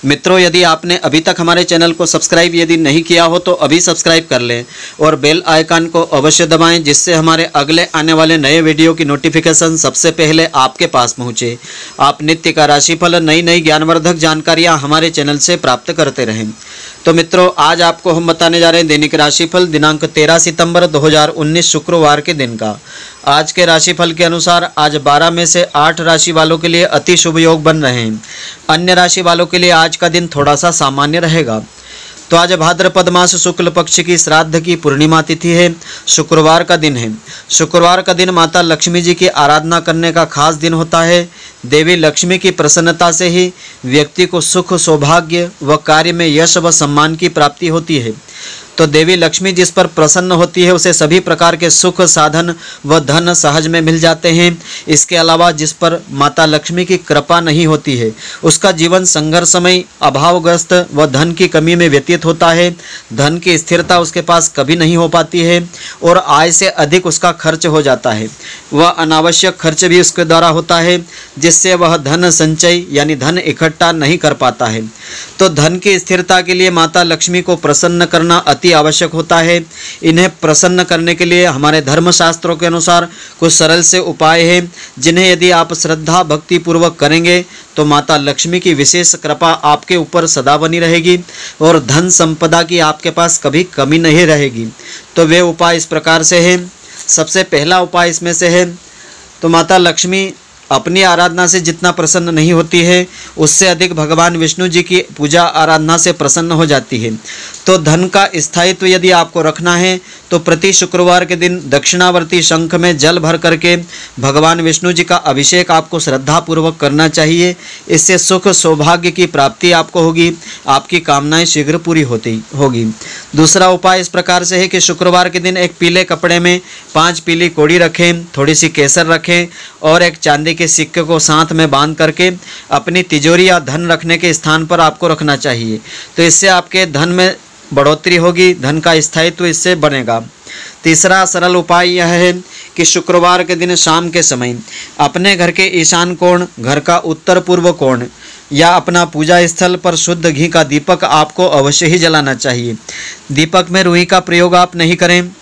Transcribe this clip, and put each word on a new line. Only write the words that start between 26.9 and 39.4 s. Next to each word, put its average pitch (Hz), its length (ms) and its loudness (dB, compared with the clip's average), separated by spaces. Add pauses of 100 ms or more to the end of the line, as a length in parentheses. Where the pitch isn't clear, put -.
शुभ 165 220 0
योग 165 240 2
बन 160 140 2
रहे 123 240 0
हैं। 110 220 -6 (460)
अन्य 175 240 0
राशि 180 280 2
वालों 170 240 2
के 180 140 -2
लिए 175 140 2
आज 165 220 2
का 175 140 -2
दिन 175 180 -2
थोड़ा 143 280 0
सा 170 180 0
सामान्य 143 460 -2
रहेगा। 156 420 -2 (720)
तो 170 60 2
आज 175 160 2
भाद्रपद 175 560 2
मास 180 260 2
शुक्ल 175 340 -2
पक्ष 170 300 -2
की 175 180 0
श्राद्ध 160 420 0
की 170 160 -2
पूर्णिमा 156 460 2
तिथि 165 280 -4
है, 170 240 2 (340)
शुक्रवार 160 560 2
का 175 140 2
दिन 151 200 -2
है। 113 140 -6 (400)
शुक्रवार 175 500 2
का 180 120 -2
दिन 185 180 0
माता 170 300 0
लक्ष्मी 170 400 -2
जी 170 120 0
की 180 140 0
आराधना 156 540 2